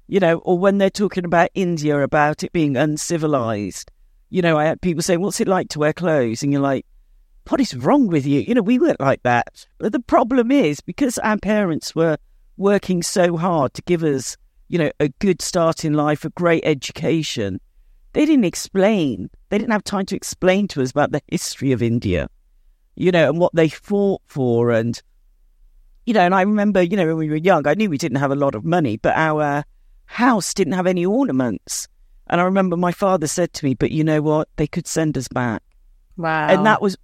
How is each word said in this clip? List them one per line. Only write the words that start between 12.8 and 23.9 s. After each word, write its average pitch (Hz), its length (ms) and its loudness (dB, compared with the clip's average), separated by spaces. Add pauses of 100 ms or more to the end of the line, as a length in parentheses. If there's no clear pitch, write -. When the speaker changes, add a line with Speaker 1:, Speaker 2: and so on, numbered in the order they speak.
Speaker 1:
so 175 340 2
hard 165 380 0
to - 80 -12
give 170 200 0
us, 139 320 -2 (320)
you 175 100 -4
know, 151 220 0
a 151 100 2 (100)
good 190 220 2
start 165 420 0
in 156 100 0
life, 151 320 0
a 151 40 -6
great 170 340 0
education, 151 960 -2 (540)
they 302 120 2
didn't 285 200 4
explain. 170 840 0 (200)
They 202 80 0
didn't 220 140 -2
have 208 120 -2
time 196 240 -4
to 196 80 -6
explain 185 540 0
to 143 120 -4
us 127 100 -2
about 147 200 -2
the 147 160 -4
history - 440 -4
of 123 100 0
India, 113 480 -2 (640)
you 180 160 0
know, 160 180 4
and 160 100 0
what 175 160 2
they 160 140 4
fought 202 580 -2